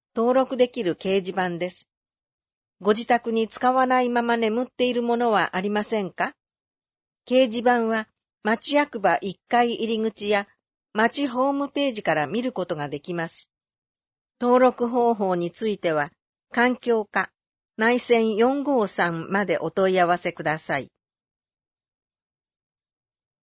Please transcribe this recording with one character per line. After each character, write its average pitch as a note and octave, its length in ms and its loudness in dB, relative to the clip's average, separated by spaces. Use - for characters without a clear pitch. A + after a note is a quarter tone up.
登 A#3+ 200 2
録 C4 220 0
で B3 100 4
き A#3+ 160 -8
る E3+ 120 -2
掲 G3 280 -2
示 F3+ 60 -10
板 F#3 300 -4
で F3+ 100 -4
す。 - 220 -18
ご G3 120 2
自 A3+ 120 -4
宅 A#3 260 0
に A3+ 160 2
使 B3+ 240 0
わ C4 140 2
な B3+ 160 2
い B3 80 0
ま A#3+ 140 0
ま A#3 120 0
眠 A3+ 280 0
っ - 20 -6
て B3 240 -2
い A#3+ 60 -2
る A#3+ 80 0
も A#3 120 0
の A#3+ 140 0
は F#3+ 260 2
あ F#3 60 -2
り G3+ 80 -4
ま G#3 140 -2
せ G#3+ 180 -4
ん F3+ 100 -6
か？ A3 240 -6
掲 B3+ 160 4
示 A#3 160 -2
板 A#3+ 240 2
は A3 240 -2
町 A3+ 320 -2
役 D4 260 0
場 F#3 220 2
一 F#3+ 260 -8
階 A#3+ 280 2
入 A3 240 -2
り - 20 -2
口 G#3+ 260 -4
や G3+ 200 0
町 A#3 340 0
ホ C4 240 0
ー - 20 -2
ム C#4 160 -4
ペ C#4+ 200 -2
ー A#3+ 40 -2
ジ G#3 80 -8
か E3 140 0
ら D3+ 100 0
見 F3+ 160 -4
る B3 100 -4
こ F#3 140 -6
と E3+ 100 -4
が D3 140 -6
で C#3+ 100 -8
き F3+ 140 -10
ま E3+ 160 -6
す。 - 180 -16
登 B3 220 4
録 A#3+ 240 2
方 A#3+ 260 2
法 F#3+ 220 0
に F3 160 -2
つ - 180 -6
い G3+ 80 -2
て E3+ 140 -2
は、 D3+ 200 -2
環 B3 280 2
境 A3+ 280 0
課、 - 260 -4
内 A#3 200 2
線 A3+ 360 2
四 C4 280 2
五 C4 240 0
三 E3+ 420 -4
ま G3 160 -2
で E3+ 140 -2
お D#3+ 100 -4
問 F#3+ 240 0
い F#3 60 2
合 F3 80 4
わ F3 100 2
せ F3 160 -6
く - 80 -12
だ D#3 160 -2
さ D3+ 220 -6
い。 A#2+ 120 -12